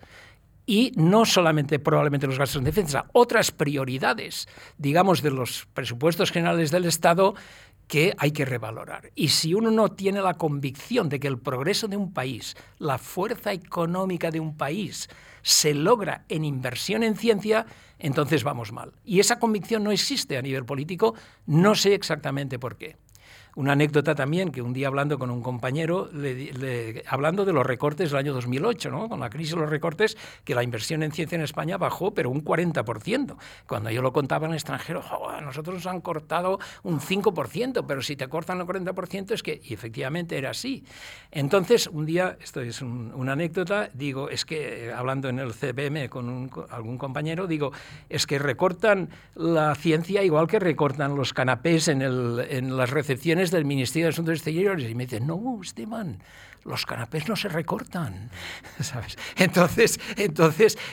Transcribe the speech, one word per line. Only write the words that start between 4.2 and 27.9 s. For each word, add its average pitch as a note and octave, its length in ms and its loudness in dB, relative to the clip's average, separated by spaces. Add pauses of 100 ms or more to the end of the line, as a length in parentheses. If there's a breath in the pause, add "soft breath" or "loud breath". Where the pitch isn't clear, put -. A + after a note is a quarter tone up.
digamos, D3+ 460 4
de D3 80 2
los C3 420 -4
presupuestos C#3+ 580 0
generales E3+ 380 2
del F3 160 2
Estado F3+ 480 4 (540 loud breath)
que D#3+ 300 2
hay D3 140 2
que D3 140 -2
revalorar. A#2 720 -8
Y D3+ 140 2
si D#3+ 240 2
uno A3+ 160 4
no A3 200 6
tiene G3 320 -2
la F3+ 140 2
convicción D3 760 -2
de C#3 100 -2
que C#3+ 80 -2
el C3+ 100 -2
progreso C#3+ 500 -2
de G3+ 100 -4
un G3 160 -4
país, C3 420 -6 (240 loud breath)
la C3+ 180 0
fuerza G#3 540 -4
económica F3 800 -2
de D#3+ 80 -2
un D3+ 180 -6
país, D#3 500 -4 (360 loud breath)
se - 320 4
logra F3 520 2
en D#3 160 -2
inversión C#3+ 600 -2
en A3 120 2
ciencia, G#3+ 520 2 (320 loud breath)
entonces C#3+ 440 2
vamos A#2+ 280 -4
mal. A#2+ 220 -12 (100)
Y F#3+ 160 2
esa A#3+ 180 6
convicción A3 460 0
no G#3 80 2
existe G3+ 440 -2
a B2 60 -2
nivel C3 240 -4
político, E3 480 0 (320 loud breath)
no F3+ 300 6
sé G3+ 180 6
exactamente C#3+ 640 -2
por A#2+ 180 -8
qué. - 220 -16 (580 loud breath)
Una C#3 160 2
anécdota D3 440 4
también, D3+ 360 0
que B2 100 -8
un A#2+ 120 -4
día C3+ 140 -2
hablando C#3 300 0
con B2 140 -4
un A#2+ 100 -4
compañero, C3 720 -2
le C#3+ 240 -6
di-, C#3 160 -10
le, A#2+ 560 -6
hablando D#3+ 380 0
de F#3+ 80 2
los B2+ 120 4
recortes D3 460 0